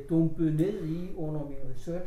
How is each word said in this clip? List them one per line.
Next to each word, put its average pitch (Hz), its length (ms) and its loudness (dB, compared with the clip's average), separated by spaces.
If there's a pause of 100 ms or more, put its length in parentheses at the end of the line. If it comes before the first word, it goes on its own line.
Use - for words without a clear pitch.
dumpede 160 480 4
ned 190 280 2
i 175 320 -4
under 151 280 -4
min 143 120 -6 (180)
research 175 320 -4